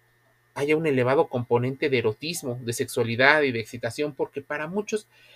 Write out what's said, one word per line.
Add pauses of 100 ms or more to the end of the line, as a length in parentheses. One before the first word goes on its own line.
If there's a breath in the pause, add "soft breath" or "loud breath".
(540)
haya
un
elevado
componente
de
erotismo,
de
sexualidad
y
de
excitación,
porque
para
muchos (280 soft breath)